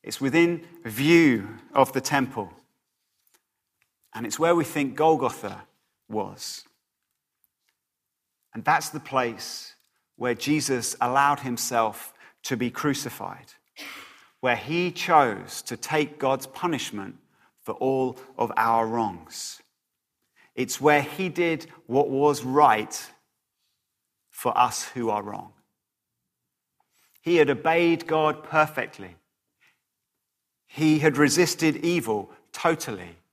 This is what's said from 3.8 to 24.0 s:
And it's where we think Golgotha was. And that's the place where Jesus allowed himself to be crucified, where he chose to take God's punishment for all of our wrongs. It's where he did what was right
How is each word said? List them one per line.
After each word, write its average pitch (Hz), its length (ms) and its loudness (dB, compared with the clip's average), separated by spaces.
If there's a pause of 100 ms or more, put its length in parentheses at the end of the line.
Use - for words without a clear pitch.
And 113 100 -10
it's 104 140 -8
where 170 160 4
we 165 100 2
think 139 300 -4
Golgotha 127 720 0 (440)
was. 98 560 -8 (1900)
And 113 100 -12
that's 156 260 0
the 151 100 -10
place - 760 -4 (400)
where 120 200 -2
Jesus 139 680 -2
allowed 139 400 2
himself 117 760 -4 (300)
to 123 120 -4
be 120 140 -4
crucified, - 840 -6 (880)
where 123 160 2
he 170 340 -2
chose 139 720 2
to 120 140 -10
take 151 420 -4
God's 135 280 0
punishment 117 720 -6 (440)
for 110 120 -10
all 131 460 -2 (200)
of 113 180 -2
our 113 300 2
wrongs. 104 720 -6 (960)
It's - 260 -6
where 147 220 4
he 185 260 -6
did 165 380 -2 (200)
what 135 220 2
was 135 360 0
right 127 680 2 (1200)